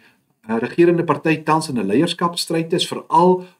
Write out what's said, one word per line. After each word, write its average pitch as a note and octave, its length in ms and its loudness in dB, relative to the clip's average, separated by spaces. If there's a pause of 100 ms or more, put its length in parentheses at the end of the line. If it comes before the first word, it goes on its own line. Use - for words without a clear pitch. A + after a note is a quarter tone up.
(480)
eh, A2+ 80 -4
regerende E3 480 2
party D3+ 400 0
tans D#3 240 0
in B2+ 100 -4
'n G2+ 80 -2
leierskapstryd E3 840 -2
is, D#3+ 160 -2
veral F3+ 560 2 (160)